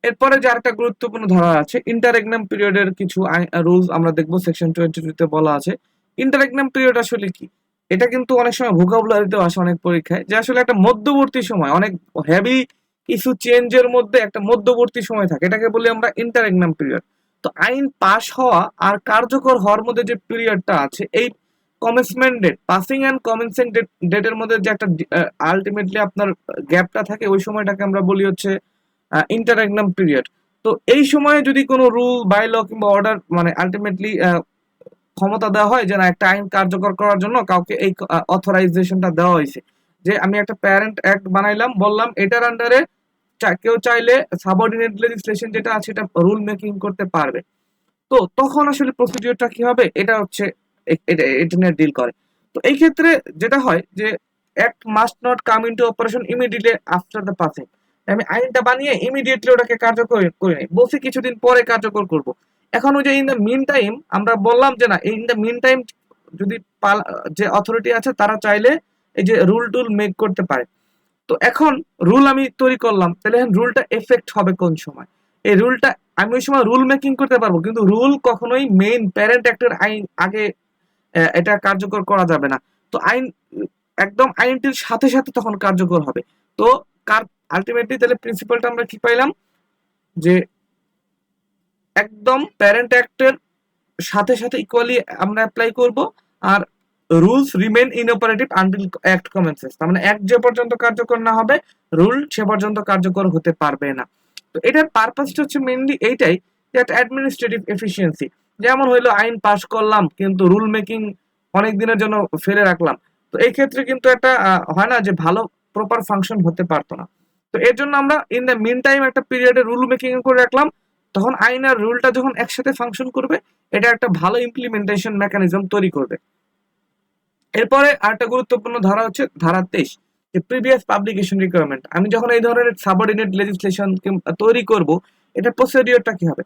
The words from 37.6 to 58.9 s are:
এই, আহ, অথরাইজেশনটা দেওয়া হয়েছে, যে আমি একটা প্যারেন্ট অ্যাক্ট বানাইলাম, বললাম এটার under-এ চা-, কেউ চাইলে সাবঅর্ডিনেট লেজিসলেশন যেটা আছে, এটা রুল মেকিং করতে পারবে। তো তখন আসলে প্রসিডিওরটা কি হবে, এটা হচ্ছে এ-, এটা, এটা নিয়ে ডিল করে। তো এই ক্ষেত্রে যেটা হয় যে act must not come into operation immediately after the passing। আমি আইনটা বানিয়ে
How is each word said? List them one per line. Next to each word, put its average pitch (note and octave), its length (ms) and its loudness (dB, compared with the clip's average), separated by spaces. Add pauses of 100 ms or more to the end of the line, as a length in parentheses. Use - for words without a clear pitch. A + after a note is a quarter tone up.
এই, G3 200 -2 (140)
আহ, E3 200 0
অথরাইজেশনটা F#3 840 0
দেওয়া E3+ 220 2
হয়েছে, D3+ 280 -2 (440)
যে G3 140 0
আমি G3 200 0
একটা G#3 160 -4
প্যারেন্ট G3+ 460 0
অ্যাক্ট G3 280 0
বানাইলাম, G#3 500 0
বললাম G#3 380 0
এটার G3+ 260 0
under-এ A#3+ 420 2 (540)
চা-, F#3 180 0
কেউ A3+ 200 0
চাইলে A#3 480 2 (180)
সাবঅর্ডিনেট A3 580 -2
লেজিসলেশন A3 520 -4
যেটা A3 220 -4
আছে, G#3+ 180 -6
এটা G#3 100 -6 (140)
রুল F#3+ 240 2
মেকিং G#3 380 -8
করতে G3+ 260 -6
পারবে। D#3 360 -4 (720)
তো A#3+ 160 4 (100)
তখন C#4+ 320 2
আসলে C#4 240 -2
প্রসিডিওরটা A#3+ 560 -2
কি A#3 160 -6
হবে, A#3+ 300 2
এটা G#3+ 260 0
হচ্ছে G3+ 300 -6 (360)
এ-, E3 100 0 (100)
এটা, D#3+ 160 0
এটা C#3 340 0
নিয়ে F3+ 160 2
ডিল D3+ 180 0
করে। B2 220 -4 (420)
তো - 100 -6
এই C#4+ 100 4
ক্ষেত্রে D#4 460 4 (160)
যেটা A3 220 -2
হয় B3+ 240 0 (100)
যে G#3 240 -4 (400)
act A3+ 400 -6
must A#3+ 320 -2
not B3 80 0
come A3+ 300 0
into A#3 240 -2
operation A3+ 340 -6
immediately A#3 500 -2 (220)
after G#3 240 -8
the F#3+ 160 -6
passing। D3+ 300 -6 (400)
আমি G3+ 220 -2
আইনটা B3 320 0
বানিয়ে C4 320 0